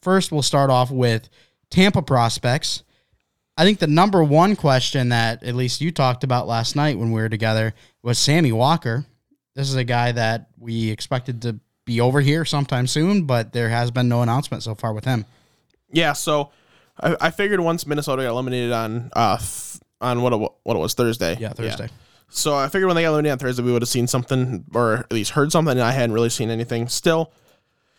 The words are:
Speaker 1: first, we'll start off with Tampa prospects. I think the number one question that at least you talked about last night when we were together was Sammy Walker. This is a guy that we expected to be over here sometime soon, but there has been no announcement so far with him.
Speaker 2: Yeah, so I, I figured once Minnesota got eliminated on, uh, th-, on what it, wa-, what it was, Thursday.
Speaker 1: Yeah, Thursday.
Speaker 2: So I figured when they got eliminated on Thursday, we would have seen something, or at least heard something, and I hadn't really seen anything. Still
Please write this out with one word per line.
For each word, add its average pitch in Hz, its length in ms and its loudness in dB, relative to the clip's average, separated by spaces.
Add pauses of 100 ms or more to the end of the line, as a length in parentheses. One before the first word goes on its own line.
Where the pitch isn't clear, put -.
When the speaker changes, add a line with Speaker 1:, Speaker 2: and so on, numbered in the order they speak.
Speaker 1:
first, 185 320 0
we'll 151 80 0
start 139 280 2
off 127 220 4
with 120 380 0 (400)
Tampa 190 320 4
prospects. 123 800 0 (760)
I 160 60 4
think 196 160 4
the 170 80 2
number 175 340 4
one 160 360 4
question 131 520 2
that 117 340 0
at 120 120 -6
least 123 240 -2
you 165 120 -2
talked 127 340 0
about 123 200 0
last 113 300 -2
night 143 240 0
when 113 140 0
we 110 80 0
were 110 80 -2
together 110 440 0 (300)
was 117 160 -2
Sammy 147 320 2
Walker. 127 540 0 (500)
This 139 140 -4
is 135 60 -2
a 127 100 0
guy 120 260 2
that 113 460 -2
we 113 320 -4
expected 123 540 -6
to 117 140 -6 (280)
be 117 160 0
over 127 180 4
here 147 240 2
sometime 139 420 -2
soon, 175 380 0
but 120 300 -2
there 117 160 -2
has 120 220 0
been 123 180 0
no 120 120 2
announcement 120 420 -2
so 110 120 -8
far 113 160 -6
with 107 140 -10
him. 120 200 -2 (640)
Speaker 2:
Yeah, 156 220 2
so 147 400 -2 (480)
I, - 220 0
I 165 100 0
figured 202 300 -2
once 165 260 -2
Minnesota 143 360 -2
got 123 60 -2
eliminated 123 440 -2
on, 113 420 -4
uh, 107 220 2
th-, - 420 -12 (220)
on 120 200 -2
what 123 120 2
it, 110 40 2
wa-, 107 160 -4 (100)
what 113 120 -2
it 85 40 0
was, 80 140 -2
Thursday. 113 460 -2
Speaker 1:
Yeah, 110 140 -8
Thursday. - 340 -8 (400)
Speaker 2:
So - 280 -2
I 139 120 0
figured 190 200 0
when 175 100 2
they 165 60 2
got 160 80 2
eliminated 151 220 0
on 127 60 -4
Thursday, 127 240 -4
we 123 80 2
would 120 120 2
have 120 60 -2
seen 123 180 0
something, 127 640 -2
or 113 220 2
at - 180 -8
least 110 180 -2
heard 151 220 2
something, 160 180 2
and 123 100 2
I 117 100 2
hadn't 123 200 0
really 117 180 2
seen 113 200 -4
anything. 117 400 -4
Still 165 420 0 (680)